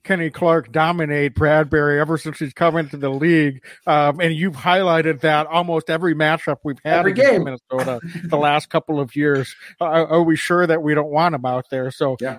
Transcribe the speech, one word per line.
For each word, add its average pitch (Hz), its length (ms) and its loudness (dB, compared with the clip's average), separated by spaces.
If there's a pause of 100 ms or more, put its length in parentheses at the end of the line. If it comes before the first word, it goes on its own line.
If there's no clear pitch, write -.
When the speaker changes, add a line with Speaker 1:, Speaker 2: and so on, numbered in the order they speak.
Speaker 1:
Kenny 170 240 -2
Clark 165 420 0
dominate 151 640 0
Bradbury 147 640 2
ever 156 180 0
since 151 220 -10
he's 143 140 -8
come 165 240 0
into 151 180 -6
the 139 140 -4
league, 143 520 0 (260)
um, 151 340 2
and 165 120 0
you've 160 220 -2
highlighted 165 640 2
that 156 280 2
almost 165 420 -2
every 160 260 0
matchup 156 480 0
we've 139 220 -8
had 165 140 2
Speaker 2:
Every 185 120 2
Speaker 1:
against 254 200 4
Speaker 2:
game. 208 120 2
Speaker 1:
Minnesota 131 560 -4 (140)
Speaker 2:
<laughs> 170 100 -10
Speaker 1:
the 165 140 -2
last 147 320 0
couple 156 320 -2
of 131 160 -6
years. 143 360 0 (280)
Are, 165 260 2
are 165 160 2
we 160 140 2
sure 175 280 0
that 165 160 2
we 151 120 0
don't 147 160 0
want 160 260 2
him 127 100 -6
out 127 260 -2
there? 131 200 -4
So 135 300 -2
Speaker 2:
Yeah. 123 180 -6